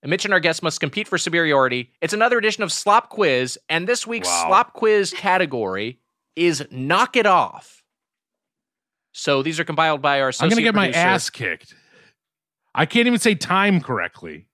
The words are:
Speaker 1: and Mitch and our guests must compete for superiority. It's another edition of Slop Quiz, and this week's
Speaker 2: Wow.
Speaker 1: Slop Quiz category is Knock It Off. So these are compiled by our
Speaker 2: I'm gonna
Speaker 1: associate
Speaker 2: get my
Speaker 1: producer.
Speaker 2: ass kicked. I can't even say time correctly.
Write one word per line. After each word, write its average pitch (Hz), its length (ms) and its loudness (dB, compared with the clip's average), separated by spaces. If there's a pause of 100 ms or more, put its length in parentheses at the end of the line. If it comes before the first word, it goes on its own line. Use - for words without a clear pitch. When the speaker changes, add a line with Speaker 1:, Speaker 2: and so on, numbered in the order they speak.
Speaker 1:
and 135 60 -10
Mitch 185 160 -2
and 202 80 -2
our 180 80 4
guests 165 220 -2
must 165 180 -4
compete 185 260 -4
for 180 120 -4
superiority. 135 800 0
It's 165 140 -4
another 233 240 2
edition 214 240 -2
of 175 100 -4
Slop - 380 0
Quiz, 127 480 0 (100)
and 165 180 -2
this 240 200 -4
week's 226 220 -6
Speaker 2:
Wow. 170 180 0
Speaker 1:
Slop 196 260 2
Quiz 214 400 2
category 127 880 -2 (340)
is 160 360 0
Knock 151 440 0
It 226 120 4
Off. - 560 0 (1300)
So 139 300 -2
these 156 180 -4
are 160 40 -2
compiled 156 360 0
by 139 220 0
our 135 60 0
Speaker 2:
I'm 127 40 -2
gonna 147 200 -2
Speaker 1:
associate 226 120 2
Speaker 2:
get 226 100 2
my 196 120 2
Speaker 1:
producer. 165 200 0
Speaker 2:
ass 185 240 0
kicked. - 440 -8 (1000)
I 156 120 2
can't 233 200 2
even 240 120 2
say 214 160 2
time 190 480 2
correctly. 87 720 -8